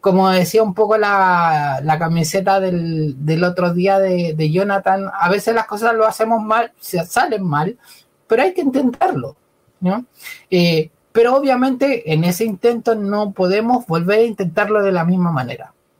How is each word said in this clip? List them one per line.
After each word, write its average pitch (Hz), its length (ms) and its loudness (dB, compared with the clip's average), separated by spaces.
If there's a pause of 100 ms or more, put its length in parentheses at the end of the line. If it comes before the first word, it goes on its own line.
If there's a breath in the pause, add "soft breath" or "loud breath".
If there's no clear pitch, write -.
Como 190 300 4
decía 185 320 2
un 208 100 0
poco 214 240 2
la, 175 880 2
la 156 140 0
camiseta 170 640 0
del, 165 540 -2 (120)
del 160 180 0
otro 180 300 -2
día 196 240 2
de, 180 340 0
de 156 180 0
Jonathan, 196 640 0
a 175 160 -2
veces 208 260 0
las 226 120 0
cosas 226 280 -2
lo 220 120 2
hacemos 220 360 0
mal, 220 380 0
se 175 240 -4
salen 220 400 -2
mal, 175 320 -2 (500 soft breath)
pero 240 160 2
hay 370 120 0
que 359 80 -4
intentarlo, 262 760 -2 (440)
¿no? 196 260 -2 (440 loud breath)
Eh, 170 400 2 (220)
pero 247 240 4
obviamente 269 720 0
en 156 140 2
ese 180 220 0
intento 233 480 0
no 208 380 -2
podemos 226 540 0
volver 175 340 0
a - 20 4
intentarlo 208 600 -2
de 196 100 0
la 170 120 0
misma 180 260 0
manera, 123 440 -8 (260)